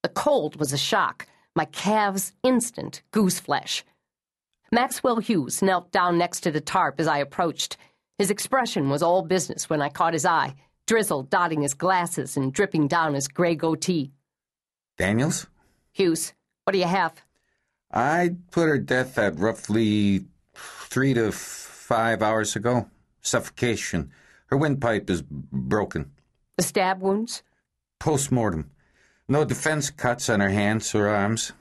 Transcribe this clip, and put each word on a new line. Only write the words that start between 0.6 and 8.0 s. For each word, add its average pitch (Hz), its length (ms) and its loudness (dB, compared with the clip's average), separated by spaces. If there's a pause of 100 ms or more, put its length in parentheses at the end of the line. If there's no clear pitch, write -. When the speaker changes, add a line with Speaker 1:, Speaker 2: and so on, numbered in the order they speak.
Speaker 1:
a 143 40 -2
shock, 160 520 0 (260)
my 156 120 0
calves 202 640 -2 (100)
instant - 600 -2 (100)
goose 196 260 2
flesh. - 460 -4 (880)
Maxwell 240 480 2
Hughes 185 420 -2
knelt 185 300 0
down 180 260 2
next 175 220 0
to 175 100 0
the 151 100 -2
tarp 170 380 0
as 160 80 0
I 151 120 2
approached. 147 580 -4 (420)